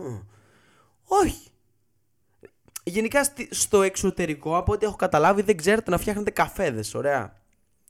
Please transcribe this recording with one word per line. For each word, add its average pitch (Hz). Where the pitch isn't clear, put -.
όχι. -
Γενικά 220
στη-, -
στο 202
εξωτερικό, 175
από 185
ό,τι 208
έχω 202
καταλάβει, 185
δεν 202
ξέρετε 190
να 175
φτιάχνετε 208
καφέδες, 147
ωραία. 120